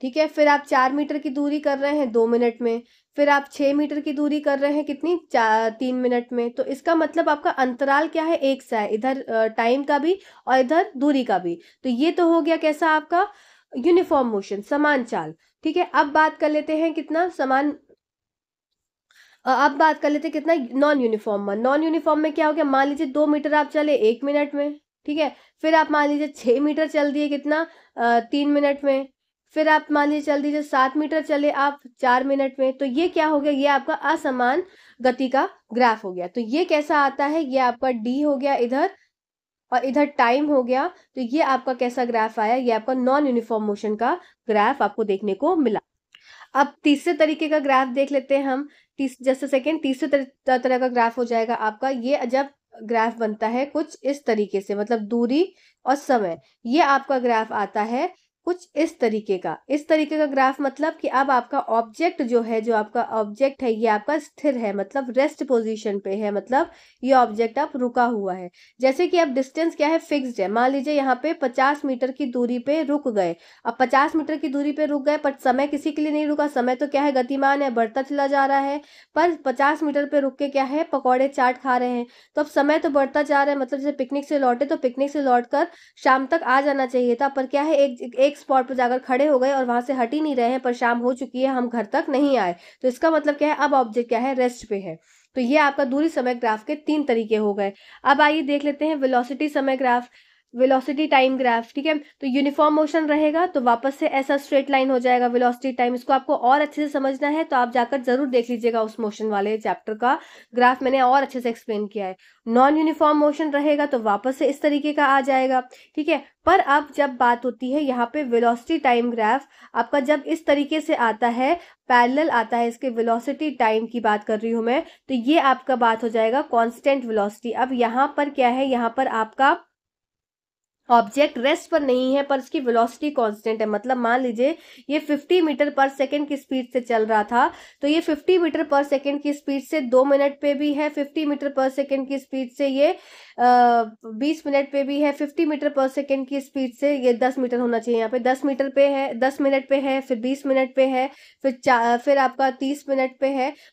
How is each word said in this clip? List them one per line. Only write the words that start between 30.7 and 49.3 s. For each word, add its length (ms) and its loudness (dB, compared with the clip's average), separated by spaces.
मीटर 240 0
चले 300 0
आप 280 -2
चार 240 2
मिनट 360 -2
में। 180 0
तो 80 -2
ये 240 0
क्या 160 0
हो 140 2
गया? 120 0
ये 160 2
आपका 260 0
असमान 680 -2
गति 280 0
का 200 0
ग्राफ 300 2
हो 100 -8
गया। 140 -8
तो 140 -6
ये 240 -2
कैसा 320 0
आता 280 0
है? 180 -2
ये 140 -4
आपका 340 0
डी 300 -4
हो 160 0
गया 180 0
इधर, 360 0
और 120 0
इधर 200 2
टाइम 400 2
हो 180 2
गया। 240 -2
तो 340 -12
ये 200 -2
आपका 320 0
कैसा 320 -2
ग्राफ 340 -2
आया? 160 2
ये 160 0
आपका 220 -2
नॉन 340 2
यूनिफॉर्म 360 -2
मोशन 320 -4
का 240 -2
ग्राफ 340 2
आपको 220 -2
देखने 300 -2
को 220 0
मिला। 240 0
अब 200 2
तीसरे 300 2
तरीके 360 0
का 100 0
ग्राफ 280 2
देख 240 -2
लेते 260 0
हैं 60 -2
हम। 240 -4
तीस-, 260 -6
जैसे 240 -2